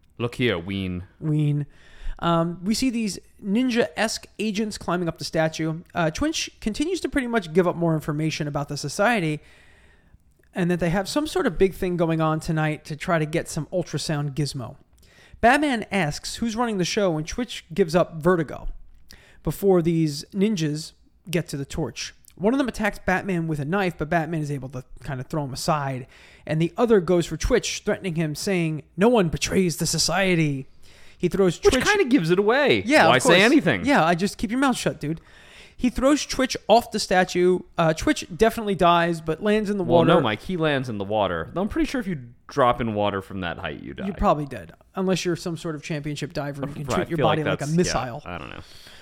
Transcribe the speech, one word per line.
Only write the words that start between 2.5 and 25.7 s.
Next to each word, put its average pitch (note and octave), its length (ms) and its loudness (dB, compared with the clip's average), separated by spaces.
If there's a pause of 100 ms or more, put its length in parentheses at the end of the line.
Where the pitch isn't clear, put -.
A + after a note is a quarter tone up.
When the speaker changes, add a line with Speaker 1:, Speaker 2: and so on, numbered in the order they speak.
Speaker 2:
we G#3+ 100 0
see C4 160 0
these A3 300 -4 (220)
ninja-esque A3 840 0 (140)
agents G#3+ 360 -4
climbing F3+ 320 -2
up D#3+ 100 -8
the D3+ 60 -8
statue. D#3+ 580 -2 (120)
Uh, E3 160 0
Twitch D4+ 400 -4 (100)
continues D4+ 420 -2
to D#4 60 -4
pretty C4 200 -2
much G3+ 240 -2
give F3+ 160 4
up D#3 80 -2
more E3 180 0
information D3+ 540 -2
about C#3+ 200 -6
the D3 80 -8
society E3 640 0 (1120)
and F3 160 -2
that F3 120 0
they F3 100 0
have F#3+ 180 0
some D4+ 200 -2
sort F#4 180 0
of E3+ 100 0
big F#3+ 180 2
thing F3+ 220 -4
going D#3+ 240 2
on D#3 200 0
tonight D#3 460 -2
to D3+ 100 -10
try E3+ 240 0
to D#3 40 0
get D#3 240 -4
some D3+ 180 -6
ultrasound D3 680 -4
gizmo. C#3 400 -6 (680)
Batman C4 500 4
asks E3+ 460 -2
who's A#3 180 -4
running A3+ 220 -2
the F3+ 80 0
show, F#3 320 0
and D#3 100 -4
Twitch - 460 -8
gives E3 240 0
up E3 240 2
Vertigo E3 480 0 (760)
before F#3 380 4
these D#3+ 420 0 (120)
ninjas D#3+ 580 0 (380)
get D#3+ 180 -2
to - 80 -8
the C#3 80 -6
torch. - 480 -8 (220)
One G#3 180 0
of C4+ 60 0
them C#4 100 0
attacks G#3 300 -4
Batman F3+ 500 -2
with D3+ 100 -2
a C#3+ 60 -4
knife, F3+ 320 0
but D3+ 140 -6
Batman D#3+ 320 0
is C#3+ 80 -6
able C3+ 200 -6
to C3 140 -12 (180)
kind C3+ 180 -8
of C3 80 -10
throw D3+ 160 -4
him C3+ 100 -8
aside. C3+ 520 -2 (400)